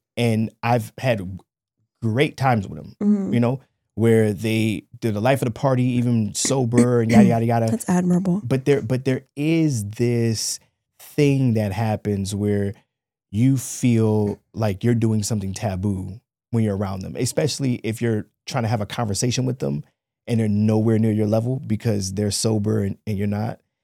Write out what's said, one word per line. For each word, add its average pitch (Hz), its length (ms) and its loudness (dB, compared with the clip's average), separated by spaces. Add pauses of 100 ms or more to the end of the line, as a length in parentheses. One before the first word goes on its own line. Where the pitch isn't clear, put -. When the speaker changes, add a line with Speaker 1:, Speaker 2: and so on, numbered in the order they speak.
(160)
Speaker 1:
and 113 340 0 (140)
I've 117 340 0
had 101 400 -2 (640)
great 120 360 0
times 120 280 0
with 80 140 -12
'em, - 240 -18
Speaker 2:
Mm-hmm. 202 300 2
Speaker 1:
you - 80 2
know, 127 180 0 (360)
where 110 360 4
they, 110 520 -2 (180)
they're 117 100 -2
the 104 80 -4
life 127 220 2
of 131 60 -2
the 117 40 -2
party, 127 320 0
even 120 500 0
sober 120 680 2
and 113 100 0
yada, 113 160 8
yada, 113 180 2
yada. 117 200 2
Speaker 2:
<clears throat> 113 60 0
That's 226 180 -4
admirable. 180 520 0
Speaker 1:
But 131 220 -2
there, 143 180 4
but 127 220 -2
there 131 200 -2 (120)
is 151 540 0
this 117 720 0 (360)
thing 135 580 2
that 104 180 0
happens 104 600 -2
where 101 400 0 (580)
you 127 260 2
feel 110 840 0 (140)
like 104 280 -2
you're 120 140 2
doing 110 280 0
something 98 300 -4
taboo 95 680 -6 (300)
when 113 120 0
you're 101 140 0
around 98 240 -4
them, 87 160 -10
especially 135 680 -2
if 110 180 -4
you're 113 260 -2 (180)
trying 120 180 -4
to 107 60 -2
have 110 100 0
a 104 60 -4
conversation 120 600 -2
with 127 140 -4
them 143 240 -4 (460)
and 117 120 0
they're 107 80 0
nowhere 110 500 2
near 110 140 2
your 107 120 0
level 113 400 0
because 104 480 -2
they're 104 180 -2
sober 107 520 0
and, 95 140 -4 (100)
and 107 100 -4
you're 101 100 -2
not. 104 340 -4 (220)